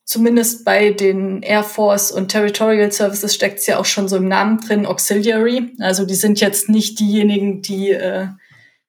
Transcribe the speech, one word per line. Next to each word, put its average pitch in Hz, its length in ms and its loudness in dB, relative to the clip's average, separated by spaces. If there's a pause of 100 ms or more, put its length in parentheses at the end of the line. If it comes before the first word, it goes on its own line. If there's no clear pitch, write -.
zumindest 233 600 0
bei 202 240 4
den 190 540 0
Air 208 180 0
Force 208 500 0
und 190 180 -4
Territorial 208 640 2
Services 202 440 -2
steckt's - 320 -2
ja 202 100 2
auch 190 80 -2
schon 196 220 0
so 190 100 0
im 185 100 0
Namen 196 320 2
drin, 208 280 -2
Auxiliary. 226 920 0
Also 190 260 -2
die 190 120 -4
sind 208 260 2
jetzt 202 260 0
nicht 214 320 0
diejenigen, 202 600 0
die, 196 300 -2
äh, 190 340 -4 (640)